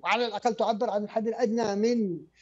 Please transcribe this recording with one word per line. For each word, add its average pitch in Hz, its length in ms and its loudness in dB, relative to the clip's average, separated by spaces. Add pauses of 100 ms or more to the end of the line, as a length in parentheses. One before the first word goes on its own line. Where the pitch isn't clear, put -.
وعلى 214 220 2
الأقل 220 280 0
تعبر 220 360 0
عن 208 140 0
الحد 220 240 -2
الأدنى 226 480 0
من 208 440 2 (220)